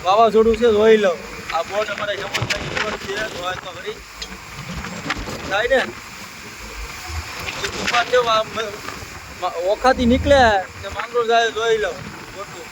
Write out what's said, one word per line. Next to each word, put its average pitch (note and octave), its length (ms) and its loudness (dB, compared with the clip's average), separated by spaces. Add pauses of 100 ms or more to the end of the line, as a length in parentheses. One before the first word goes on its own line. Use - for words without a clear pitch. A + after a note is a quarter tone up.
વાવાઝોડું A3 520 6
છે, A3+ 160 4
જોઈ A3 260 8
લો. F#3+ 200 2 (360)
આ E3 100 0
બોટ G3+ 260 -2
અમારે G3+ 260 -4
હેમંતભાઈ G3 520 -4
ઉપર G#3+ 300 -4
છે, G3+ 180 -8 (220)
જોવાય F3+ 180 -4
તો F#3 160 -12
ખરી. F#3+ 240 -10 (1500)
થાય G#3 180 0
ને? C4 80 4
એ - 1900 -8
તુફાન A#3 380 0
છે, B3 120 2
વા-, A3+ 260 2
મ-, G#3 340 -6 (640)
મ-, F3+ 260 -2
ઓખાથી B3 380 4
નીકળે C4+ 340 6 (440)
ને G3 60 -8
માંગરોળ A3+ 380 -2
જાય, A#3 240 4
જોઈ A3+ 260 2
લો. G3+ 140 0 (440)
ખોટું. F#3+ 360 -12